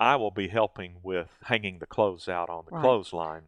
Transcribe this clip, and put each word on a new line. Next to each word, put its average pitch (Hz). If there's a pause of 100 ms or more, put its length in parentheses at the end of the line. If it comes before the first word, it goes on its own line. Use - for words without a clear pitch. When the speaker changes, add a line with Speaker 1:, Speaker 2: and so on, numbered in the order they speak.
Speaker 1:
I 127
will 107
be 98
helping 101
with 90 (160)
hanging 101
the 82
clothes 98
out 87
on 82
the -
Speaker 2:
Right. 165
Speaker 1:
clothesline. 90